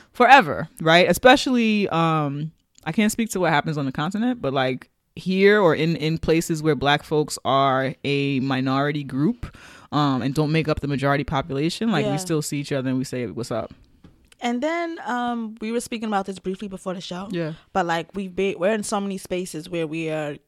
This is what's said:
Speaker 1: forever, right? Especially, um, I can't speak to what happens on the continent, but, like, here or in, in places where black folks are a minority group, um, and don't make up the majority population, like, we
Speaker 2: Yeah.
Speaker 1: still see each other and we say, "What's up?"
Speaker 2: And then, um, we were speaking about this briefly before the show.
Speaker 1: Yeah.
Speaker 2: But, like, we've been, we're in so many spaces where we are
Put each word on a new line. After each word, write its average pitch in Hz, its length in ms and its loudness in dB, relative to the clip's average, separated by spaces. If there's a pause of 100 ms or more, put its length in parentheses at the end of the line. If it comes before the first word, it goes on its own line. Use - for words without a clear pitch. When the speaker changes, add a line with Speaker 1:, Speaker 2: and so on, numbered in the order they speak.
(120)
Speaker 1:
forever, 214 560 6 (120)
right? 165 280 6
Especially, 226 840 4
um, 156 600 -2 (340)
I 156 60 -6
can't 214 220 2
speak 226 180 -4
to 196 80 -4
what 170 140 2
happens 147 260 0
on 139 80 -2
the 131 60 -4
continent, 208 500 -4
but, 135 100 -2
like, 131 380 -2 (240)
here 196 460 4
or 165 160 6
in, 160 180 2
in 160 240 -2
places 165 420 0
where 151 140 2
black 139 300 0
folks 151 400 -2
are 135 580 2
a 139 380 0
minority 135 640 -2
group, 143 520 -2 (360)
um, 139 280 2
and 135 140 -2
don't 151 180 0
make 156 160 0
up 156 120 0
the 143 80 -6
majority 143 360 0
population, 160 680 -2
like, 175 140 0
we - 60 -2
Speaker 2:
Yeah. - 80 -2
Speaker 1:
still 160 240 -2
see 147 160 -6
each 143 140 -6
other 131 180 -2
and 127 80 -2
we 127 60 -2
say, 127 240 -6
"What's 151 220 -8
up?" 110 220 -6 (680)
Speaker 2:
And 240 180 -2
then, 330 460 -4
um, 233 560 -4
we 226 100 -6
were 233 80 -2
speaking 226 280 -8
about 196 180 0
this 190 120 -8
briefly 190 300 -6
before 185 240 -8
the 175 80 -8
show. 185 300 -10
Speaker 1:
Yeah. 165 220 -4 (200)
Speaker 2:
But, 185 140 0
like, 165 280 -2
we've 190 220 -8
been, 190 220 0
we're 202 160 2
in 208 80 -4
so 202 180 -2
many 196 160 -6
spaces 180 540 -8
where 165 160 -4
we 160 240 -4
are 151 260 -6 (120)